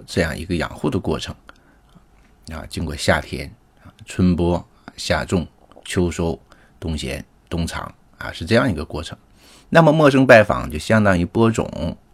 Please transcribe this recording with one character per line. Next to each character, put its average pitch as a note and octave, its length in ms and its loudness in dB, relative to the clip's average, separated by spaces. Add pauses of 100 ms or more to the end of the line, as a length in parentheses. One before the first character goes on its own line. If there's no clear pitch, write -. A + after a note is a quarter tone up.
这 - 160 -2
样 D#2 160 -4
一 - 60 -10
个 F#2 100 -4
养 D2 180 -4
护 - 160 -6
的 F#2+ 120 -2
过 D2+ 180 -4
程。 - 160 -10 (1160)
啊， D#2+ 160 -12
经 E2 160 -6
过 D#2 100 -6
夏 D#2+ 260 0
天， - 320 -12 (300)
啊， - 80 -20 (160)
春 F2+ 300 2
播、 E2+ 280 0 (320)
夏 D#2 280 0
种、 F2 200 -2 (400)
秋 F2+ 280 0
收、 E2 280 -2 (380)
冬 D#2+ 180 -6
闲、 C#2 280 -8 (240)
冬 E2 180 -4
藏， - 260 -10 (260)
啊， - 120 -12
是 - 140 -12
这 F#2 100 0
样 B2+ 160 4
一 F2+ 40 -2
个 C#2+ 100 -6
过 D2+ 180 -10
程。 - 160 -14 (500)
那 E3 140 6
么 D#3 100 6
陌 D#3 160 6
生 C3 160 6
拜 A#2 200 10
访 - 260 -4
就 D2+ 80 -8
相 G#2+ 240 2
当 F#2+ 160 2
于 F2 60 0
播 A2+ 260 2
种， - 480 -6 (160)